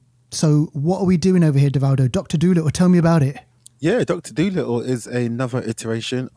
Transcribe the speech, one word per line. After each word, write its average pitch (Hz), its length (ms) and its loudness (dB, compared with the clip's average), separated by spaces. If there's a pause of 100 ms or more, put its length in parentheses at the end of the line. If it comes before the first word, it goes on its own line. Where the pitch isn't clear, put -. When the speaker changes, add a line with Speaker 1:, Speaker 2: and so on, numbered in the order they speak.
(320)
Speaker 1:
so 151 420 2
what 180 280 -4
are 190 40 0
we 180 120 4
doing 180 260 2
over 143 160 4
here, 139 100 4
Devaldo? 135 420 0
Doctor - 260 -4
Dolittle, 160 340 2
tell 180 180 2
me 180 80 6
about 165 240 4
it. 139 160 0 (420)
Speaker 2:
Yeah, 190 240 0
Doctor 175 300 -6
Dolittle 127 480 -2
is 123 240 -4
another 120 560 -4
iteration 113 760 -6